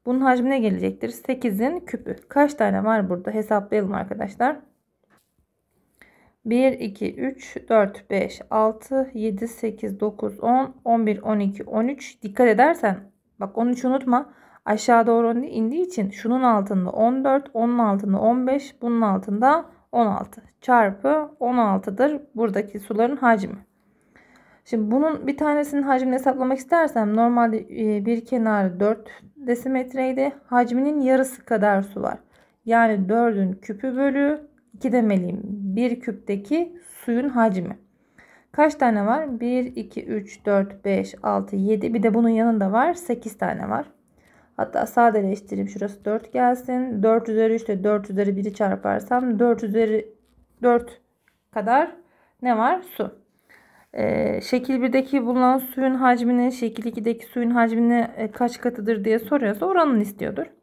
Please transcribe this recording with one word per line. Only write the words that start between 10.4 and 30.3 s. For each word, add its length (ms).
on, 340
on 220
bir, 160
on 160
iki, 260
on 240
üç. 340
Dikkat 240
edersen, 500
bak 180
on 100
üç 160
unutma. 480
Aşağı 420
doğru 320
indiği 480
için 240
şunun 320
altında 480
on 340
dört, 300
onun 240
altında 420
on 260
beş, 360
bunun 180
altında 640
on 140
altı. 360
Çarpı 720
on 160
altıdır 640
buradaki 440
suların 380
hacmi. 400
Şimdi 260
bunun 360
bir 100
tanesinin 460
hacmini 320
hesaplamak 440
istersem 580
normalde, 420
e, 480
bir 180
kenarı 560
dört 300
desimetreydi. 960